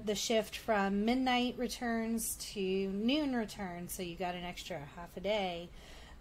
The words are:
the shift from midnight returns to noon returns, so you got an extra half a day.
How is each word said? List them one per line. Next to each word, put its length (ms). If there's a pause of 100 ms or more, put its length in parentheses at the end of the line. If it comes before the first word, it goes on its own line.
the 100
shift 420
from 480
midnight 540
returns 800 (160)
to 80 (320)
noon 420
returns, 580
so 120
you 100
got 220
an 80
extra 340 (160)
half 220
a 40
day. 480 (520)